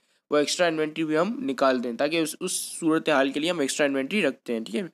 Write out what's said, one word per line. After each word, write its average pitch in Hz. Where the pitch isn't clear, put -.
वो 147
एक्स्ट्रा 147
इन्वेंटरी 156
भी 151
हम 196
निकाल 131
दें 117
ताकि 151
उस, 151
उस -
सूरत 160
हाल 139
के 143
लिए 160
हम 175
एक्स्ट्रा 139
इन्वेंटरी 139
रखते 135
हैं, 113
ठीक 214
है। 190